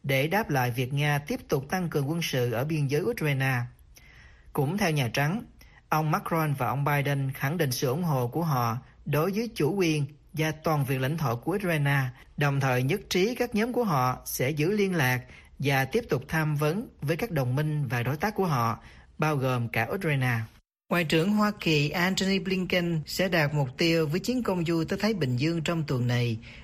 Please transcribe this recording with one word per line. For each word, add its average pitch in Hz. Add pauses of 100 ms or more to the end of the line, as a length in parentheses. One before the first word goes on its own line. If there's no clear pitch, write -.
để 135
đáp 196
lại 127
việc 123
Nga 147
tiếp 240
tục 139
tăng 185
cường 143
quân 170
sự 123
ở 113
biên 151
giới 147
Ukraine. 139 (920)
Cũng 151
theo 196
Nhà 135
Trắng, 160 (460)
ông 156
Macron 165
và 123
ông 135
Biden 139
khẳng 147
định 143
sự 135
ủng 156
hộ 131
của 156
họ 123 (260)
đối 151
với 220
chủ 151
quyền 156 (260)
và 156
toàn 151
vẹn 131
lãnh 139
thổ 123
của 160
Ukraine, 151 (360)
đồng 143
thời 127
nhất 165 (100)
trí 202
các 240
nhóm 226
của 240
họ 127
sẽ 131
giữ 151
liên 202
lạc 127 (380)
và 135
tiếp 226
tục 143
tham 151
vấn 165 (120)
với 156
các 226
đồng 131
minh 151
và 120
đối 127
tác 208
của 190
họ, 117 (400)
bao 151
gồm 127
cả 113
Ukraine. 139 (520)
Ngoại 175
trưởng 165
Hoa 208
Kỳ 147
Antony 190
Blinken 175
sẽ 185
đạt 151
mục 143 (100)
tiêu 165
với 151
chuyến 247
công 180
du 165
tới 196
Thái 220
Bình 135
Dương 160
trong 165
tuần 123
này 120 (260)